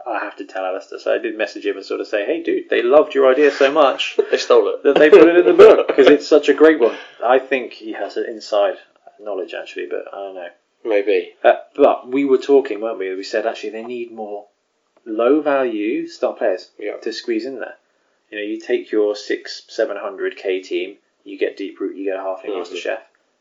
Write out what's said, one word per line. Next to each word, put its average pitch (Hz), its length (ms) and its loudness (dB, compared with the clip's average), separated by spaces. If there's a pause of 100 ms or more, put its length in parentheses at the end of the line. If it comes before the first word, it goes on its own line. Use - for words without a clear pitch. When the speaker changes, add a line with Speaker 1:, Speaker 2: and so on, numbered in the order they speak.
Speaker 1:
I 104 140 -6
have 104 160 -12
to 98 100 -14
tell 95 180 -10
Alistair." 95 360 -8
So 110 160 -2
I - 20 -4
did 110 180 -8
message 101 300 -8
him 98 120 -4
and 92 80 -14
sort 104 140 -8
of - 60 -6
say, 104 220 -4
"Hey, 165 160 -6
dude, - 260 -6
they 117 140 0
loved 139 320 2
your 135 160 4
idea 143 180 4
so 139 220 2
much - 520 0
Speaker 2:
<laughs> - 60 -6
They - 80 0
stole 110 300 2
it. - 160 -6
Speaker 1:
that 143 160 2
they 156 100 8
put 165 180 10
it 170 100 4
in 175 100 4
the - 60 4
book 196 340 8
'cause 131 180 4
Speaker 2:
<laughs> 139 60 8
Speaker 1:
it's 143 160 2
such 147 200 4
a 143 60 2
great 151 260 6
one." 110 160 2 (280)
I 127 160 2
think 123 340 -6
he 110 200 -14
has 98 240 -10
an 107 80 -6
inside 104 520 -2 (420)
knowledge, 95 360 -10
actually, 90 320 -12
but 98 260 -10
I 98 40 -14
don't 98 180 -14
know. 87 140 -14 (360)
Speaker 2:
Maybe. 101 480 -2 (100)
Speaker 1:
Uh, 117 120 4 (200)
but 127 320 2
we 135 160 -2
were 131 140 2
talking, 131 440 0
weren't 110 180 -8
we? 95 160 -6
We 98 80 -10
said, 110 240 -6
actually, 107 240 -8
they 113 120 -12
need 120 280 -12
more 113 340 -12 (600)
low-value 131 1000 -2
star - 260 -6
players - 440 -4
Speaker 2:
Yeah. 104 200 -10
Speaker 1:
to 113 140 -10
squeeze 113 360 -6
in 135 120 -12
there. - 180 -14 (520)
You 107 80 -14
know, 104 60 -8
you 110 160 -10
take 120 320 -6
your 104 240 0
six, - 540 -12
seven 101 280 -6
hundred 95 400 -10
K 92 240 -6
team, 90 360 -8 (300)
you 98 100 -16
get 95 200 -6
Deep 95 220 -12
Root, 92 180 -8
you 98 80 -12
get 95 100 -4
a 95 40 -10
Halfling 95 300 -10
Speaker 2:
Mm-hmm. 95 100 -8
Speaker 1:
Master 87 180 -12
Chef. 101 240 -8 (400)